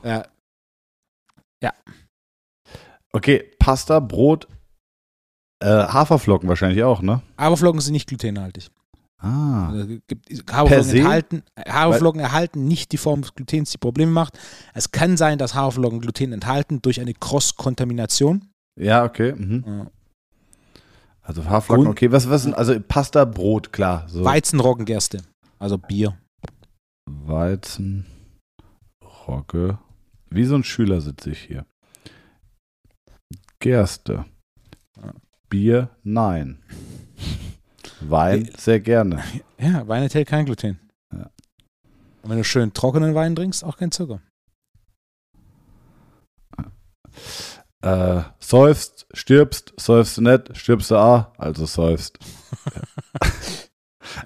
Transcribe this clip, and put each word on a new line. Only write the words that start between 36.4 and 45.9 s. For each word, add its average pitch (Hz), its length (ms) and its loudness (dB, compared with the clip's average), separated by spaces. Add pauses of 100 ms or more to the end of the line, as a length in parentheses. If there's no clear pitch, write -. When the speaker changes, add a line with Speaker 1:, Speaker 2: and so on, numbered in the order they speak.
Speaker 2:
Wein, 87 460 0
Speaker 1:
Äh, - 100 -16
Speaker 2:
sehr 113 240 2
gerne. 107 420 0 (360)
Speaker 1:
Ja, 143 280 0
Wein 117 180 -2
enthält 147 240 -2
kein 151 180 0
Gluten. 107 320 -6 (340)
Speaker 2:
Ja. 90 160 -14 (920)
Speaker 1:
Und 107 80 -10
wenn 113 80 -2
du 110 60 0
schön 113 280 0
trockenen 156 420 0
Wein 160 220 -2
trinkst, 180 280 -6
auch 165 120 -8
kein 175 140 -6
Zucker. 131 300 -8 (3500)